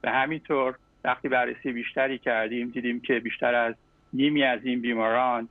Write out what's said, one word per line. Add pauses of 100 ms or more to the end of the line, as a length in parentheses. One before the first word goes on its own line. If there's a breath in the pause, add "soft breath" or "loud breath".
و
همینطور (300)
وقتی
بررسی
بیشتری
کردیم
دیدیم
که
بیشتر
از (380)
نیمی
از
این
بیماران